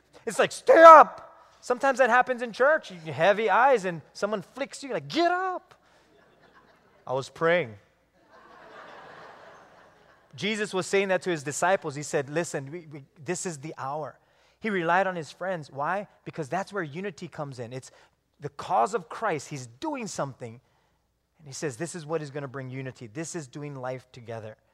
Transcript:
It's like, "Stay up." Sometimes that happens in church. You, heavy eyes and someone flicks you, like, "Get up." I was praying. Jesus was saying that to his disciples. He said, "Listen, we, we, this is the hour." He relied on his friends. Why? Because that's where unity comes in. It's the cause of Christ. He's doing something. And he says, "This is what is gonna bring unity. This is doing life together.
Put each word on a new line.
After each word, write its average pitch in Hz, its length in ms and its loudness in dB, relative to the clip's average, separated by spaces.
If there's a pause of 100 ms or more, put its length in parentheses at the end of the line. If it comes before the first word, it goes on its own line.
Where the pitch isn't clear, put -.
(280)
It's 226 100 -8
like, 220 140 4
"Stay 320 320 6
up." 311 420 12 (360)
Sometimes 247 360 0
that 254 120 4
happens 247 320 2
in 240 120 -8
church. 302 360 0
You, 160 220 -12
heavy 190 380 2
eyes 226 340 4
and 175 180 -6 (120)
someone 208 300 -4
flicks - 380 -12
you, 262 120 -10
like, 143 160 -8
"Get 330 200 0
up." 359 460 -6 (1300)
I - 60 -8
was 131 160 -4
praying. 165 480 0 (2500)
Jesus 208 380 -4
was 185 140 -2
saying 196 220 0
that 180 140 0
to 180 80 -2
his 156 120 -4
disciples. 160 520 -2
He 151 80 -10
said, 143 260 -4
"Listen, 147 420 -6
we, 165 180 -14
we, 139 140 -18 (180)
this 143 240 -8
is 170 120 -8
the 139 200 -14
hour." 139 400 -8 (440)
He 220 80 -4
relied 185 380 2
on 180 100 -6
his 156 140 -10
friends. 175 380 -8
Why? 165 380 -4 (160)
Because 156 240 -10
that's 180 240 -6
where 196 120 -6
unity 165 440 -10
comes 139 320 -12
in. 120 140 -12
It's 131 180 -14 (480)
the 147 100 -10
cause 202 440 -2
of 220 160 -6
Christ. 185 400 -6
He's 131 160 -12
doing 240 420 -10
something. 127 540 -10 (760)
And 151 80 -20
he 135 60 -18
says, 139 220 -8
"This 156 180 -8
is 165 120 -12
what 156 160 -4
is 147 100 -12
gonna 143 160 -8
bring 131 220 -10
unity. 131 380 -12
This 156 280 -10
is 156 120 -10
doing 143 280 -12
life 127 380 -10
together. 110 420 -14 (180)